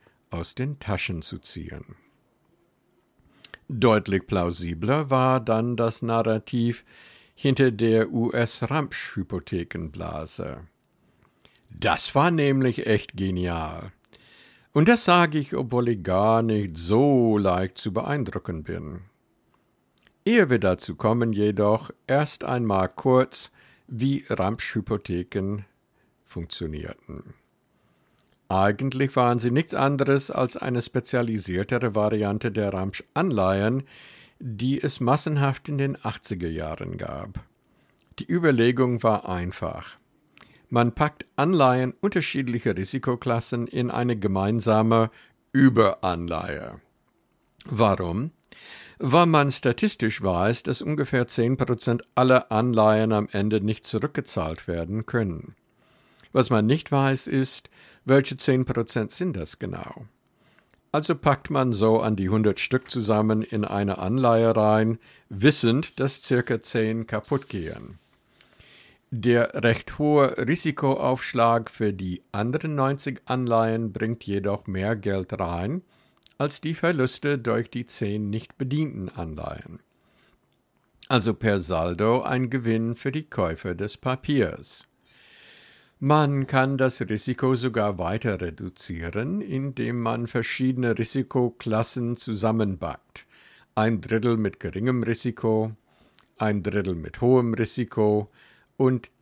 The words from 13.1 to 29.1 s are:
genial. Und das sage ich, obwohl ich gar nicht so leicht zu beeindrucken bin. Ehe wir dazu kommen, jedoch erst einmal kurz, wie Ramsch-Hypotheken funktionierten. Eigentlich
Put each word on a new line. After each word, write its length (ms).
genial. 760
Und 180
das 160
sage 340
ich, 160
obwohl 340
ich 140
gar 380
nicht 360
so 600
leicht 400
zu 160
beeindrucken 720
bin. 380
Ehe 240
wir 100
dazu 360
kommen, 380
jedoch 580
erst 360
einmal 460
kurz, 640
wie 400
Ramsch-Hypotheken 1400
funktionierten. 1120
Eigentlich 680